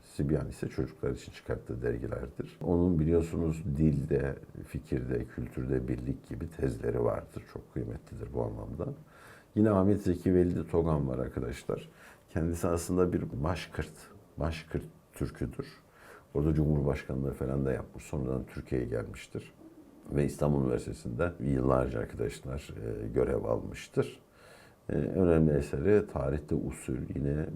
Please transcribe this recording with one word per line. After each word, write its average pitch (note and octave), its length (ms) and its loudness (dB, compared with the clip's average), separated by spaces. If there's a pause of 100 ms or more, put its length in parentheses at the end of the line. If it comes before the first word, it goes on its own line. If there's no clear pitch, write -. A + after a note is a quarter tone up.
Sibyan C#2+ 460 -2
ise - 200 -6
çocuklar - 420 -4
için - 220 -8
çıkarttığı - 500 -8
dergilerdir. - 800 -6
Onun F2 360 4
biliyorsunuz D#2+ 680 2 (120)
dilde, C#2 600 2 (300)
fikirde, B1 580 -4
kültürde B1+ 640 -4
birlik B1 400 -4
gibi - 220 -8
tezleri A#1+ 540 -2
vardır. - 480 -4
Çok - 220 -12
kıymetlidir A#1 600 -8
bu B1 80 0
anlamda. - 440 -6 (680)
Yine G#2+ 160 8
Ahmet G2 320 6
Zeki F#2 320 2
Velidi F2 320 4
Togan D#2+ 420 2
var B1+ 100 -4
arkadaşlar. - 680 -4 (420)
Kendisi E2+ 380 0
aslında F2 440 2
bir - 120 0 (200)
Başkırt, - 480 -4 (440)
Başkırt - 480 -4 (280)
Türküdür. - 540 -6 (680)
Orada D2+ 200 4
Cumhurbaşkanlığı C#2 800 2
falan C2+ 320 -2
da C2+ 80 0
yapmış. - 320 -8
Sonradan C2 400 -4 (100)
Türkiye'ye B1+ 320 -4
gelmiştir. - 680 -8 (580)
Ve C#2+ 120 2
İstanbul C#2 400 2
Üniversitesi'nde B1 760 -2
yıllarca B1+ 600 2
arkadaşlar, - 760 -6 (100)
e, A1+ 240 -6
görev A#1 360 0
almıştır. - 760 -2 (680)
E, - 60 -2
önemli D#2+ 580 6
eseri D2 540 4
Tarihte C#2+ 480 -2
Usul, - 440 -4 (160)
yine C#2+ 420 0